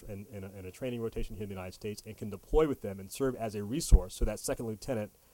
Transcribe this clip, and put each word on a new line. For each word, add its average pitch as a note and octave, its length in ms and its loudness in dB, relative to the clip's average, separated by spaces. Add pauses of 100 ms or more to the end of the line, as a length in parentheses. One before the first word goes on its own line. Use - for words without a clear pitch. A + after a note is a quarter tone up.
in, G2+ 240 -8
in, G2 140 -8
a, G2+ 120 -10
in F#2 80 -10
a F#2 60 -10
training A#2+ 300 -4
rotation A2+ 340 -2
here G2+ 80 -6
in G2 60 -4
the G2 60 -6
United F#2 180 -6
States G#2 320 -8
and A2 120 -12
can G#2+ 120 -6
deploy D3+ 380 4
with C3 140 -2
them G2 180 -4
and G2 120 -12
serve C3 240 0
as A2 200 -4
a G#2 80 -4
resource G2+ 520 6
so - 80 -2
that A2 160 2
second B2+ 280 -2
lieutenant A2 440 -2 (220)